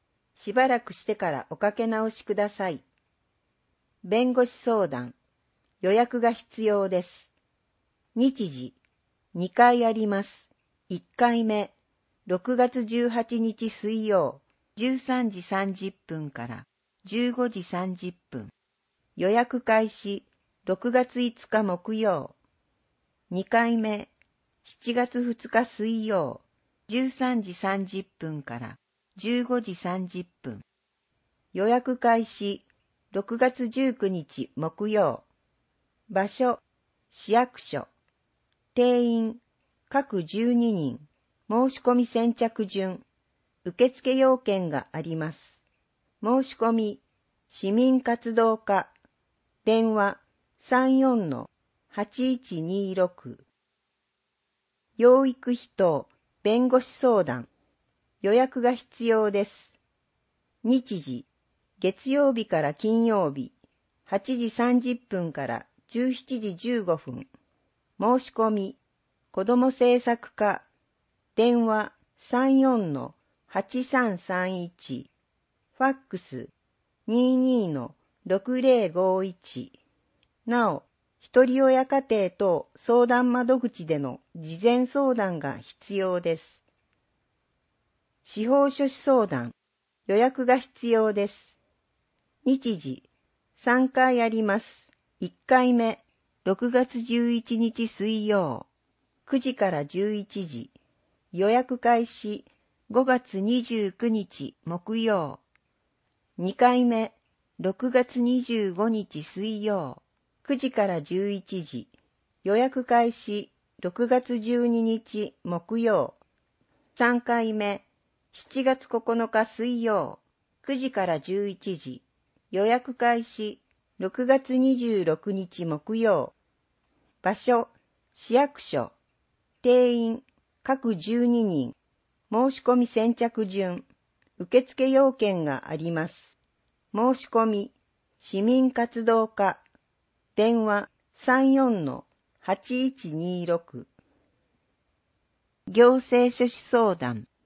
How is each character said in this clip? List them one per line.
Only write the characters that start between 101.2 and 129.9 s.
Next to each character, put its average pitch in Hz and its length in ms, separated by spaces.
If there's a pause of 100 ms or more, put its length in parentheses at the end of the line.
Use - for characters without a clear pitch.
予 190 160
約 254 280
開 233 280
始、 - 400 (440)
五 233 140
月 247 380
二 233 220
十 214 280
九 - 180
日 202 540
木 180 360
曜。 196 420 (960)
二 185 160
回 247 320
目、 226 260 (480)
六 214 320
月 247 300
二 247 200
十 220 300
五 196 160
日 202 360
水 208 380
曜、 196 400 (420)
九 277 120
時 269 160
か 202 160
ら 170 140
十 190 300
一 185 340
時。 - 240 (540)
予 196 120
約 254 300
開 233 260
始、 - 400 (300)
六 233 260
月 247 320
十 240 280
二 233 160
日 220 500 (100)
木 175 380
曜。 202 340 (800)
三 240 240
回 233 320
目、 208 320 (480)
七 - 320
月 262 240
九 233 140 (140)
日 226 300
水 240 360
曜、 208 380 (420)
九 269 160
時 262 140
か 190 160
ら 160 120
十 196 300
一 185 260
時。 127 280 (480)
予 196 140
約 247 280
開 240 320
始、 - 340 (380)
六 190 280
月 262 300
二 262 220
十 226 260
六 165 300
日 180 320
木 165 320
曜。 202 360 (880)
場 202 140
所、 240 320 (460)
市 - 220
役 285 260
所。 - 320 (680)
定 247 340